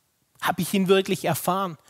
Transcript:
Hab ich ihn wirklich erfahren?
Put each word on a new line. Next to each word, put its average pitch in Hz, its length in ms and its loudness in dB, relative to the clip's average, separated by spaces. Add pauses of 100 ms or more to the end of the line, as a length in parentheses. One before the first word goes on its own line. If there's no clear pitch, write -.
(420)
Hab - 180 -2
ich 180 140 -2
ihn 190 160 2
wirklich 190 340 2
erfahren? 175 540 -2 (120)